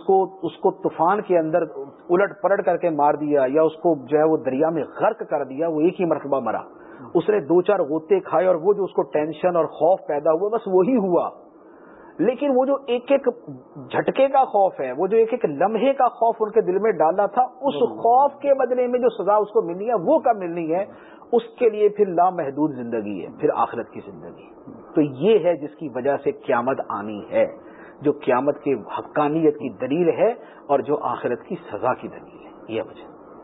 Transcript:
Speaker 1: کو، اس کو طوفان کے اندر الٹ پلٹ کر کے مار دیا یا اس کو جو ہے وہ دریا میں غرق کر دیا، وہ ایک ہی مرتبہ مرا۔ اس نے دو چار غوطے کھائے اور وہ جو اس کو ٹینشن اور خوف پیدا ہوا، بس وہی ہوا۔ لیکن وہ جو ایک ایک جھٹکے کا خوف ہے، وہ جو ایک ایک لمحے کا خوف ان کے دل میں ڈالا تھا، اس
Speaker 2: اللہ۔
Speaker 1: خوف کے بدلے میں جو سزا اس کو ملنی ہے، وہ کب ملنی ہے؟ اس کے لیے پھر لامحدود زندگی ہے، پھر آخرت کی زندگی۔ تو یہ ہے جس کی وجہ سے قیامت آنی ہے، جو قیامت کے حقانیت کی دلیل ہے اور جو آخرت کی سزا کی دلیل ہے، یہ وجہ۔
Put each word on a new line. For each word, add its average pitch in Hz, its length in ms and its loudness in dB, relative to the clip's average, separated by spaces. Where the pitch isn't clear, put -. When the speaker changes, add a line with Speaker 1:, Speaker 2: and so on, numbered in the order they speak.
Speaker 1:
کو، 190 360 2
اس 160 140 -6
کو 190 140 2
طوفان 175 500 0
کے 180 160 2
اندر 160 240 0
الٹ 190 320 0
پلٹ 196 240 0
کر 175 120 2
کے 170 120 0
مار 147 240 2
دیا 147 340 0
یا 147 140 2
اس 156 140 2
کو 170 200 0
جو 143 120 0
ہے 151 60 4
وہ 160 140 4
دریا 131 320 0
میں 165 140 -2
غرق 214 200 0
کر 147 140 -2
دیا، 135 240 -6
وہ 156 140 -2
ایک 180 200 2
ہی 180 40 0
مرتبہ 139 340 -2
مرا۔ 110 220 -4
اس 170 160 0
نے 208 100 4
دو 170 220 2
چار 196 180 2
غوطے 160 400 0
کھائے 175 280 0
اور 180 80 4
وہ 170 180 2
جو 196 100 -2
اس - 100 -6
کو - 80 -2
ٹینشن 156 540 -2
اور 160 100 2
خوف 175 420 2
پیدا 151 240 0
ہوا، 175 180 0
بس 220 180 -2
وہی 190 300 2
ہوا۔ 170 320 0
لیکن 254 360 0
وہ 254 100 2
جو 277 120 0
ایک 240 240 -2
ایک 277 160 2
جھٹکے 226 360 0
کا 269 180 4
خوف 196 340 0
ہے، 131 120 -4
وہ 156 160 -2
جو 214 100 2
ایک 226 140 4
ایک 240 140 -2
لمحے 196 480 2
کا 262 140 2
خوف 233 320 0
ان 214 120 -2
کے 220 100 2
دل 185 180 2
میں 220 120 0
ڈالا 175 340 2
تھا، 202 160 0
اس 254 400 -2
Speaker 2:
اللہ۔ 233 140 0
Speaker 1:
خوف 240 360 4
کے 277 120 2
بدلے 254 340 0
میں 247 120 0
جو 233 240 0
سزا 196 120 4
اس 208 140 2
کو 220 120 2
ملنی 185 280 -4
ہے، 247 40 0
وہ 226 260 2
کب 226 180 2
ملنی 170 380 -4
ہے؟ 196 100 -2
اس 233 100 2
کے 240 100 4
لیے 208 200 2
پھر 208 160 0
لامحدود 165 680 0
زندگی 110 500 -6
ہے، - 20 -12
پھر 110 160 0
آخرت 117 340 -4
کی 110 160 -16
زندگی۔ - 440 -20
تو 165 60 2
یہ 147 380 2
ہے 165 180 0
جس 143 180 -12
کی 151 200 -10
وجہ 135 280 0
سے 143 80 -2
قیامت 131 460 -2
آنی 104 320 -8
ہے، - 140 2
جو 143 100 0
قیامت 139 520 -2
کے 143 100 0
حقانیت 147 800 -2
کی 151 160 -8
دلیل 139 400 -2
ہے 180 220 2
اور 165 120 2
جو 135 240 -2
آخرت 120 400 -4
کی 196 120 -10
سزا 110 220 -2
کی 117 140 -12
دلیل - 380 -18
ہے، - 280 -16
یہ 110 80 -4
وجہ۔ - 240 -14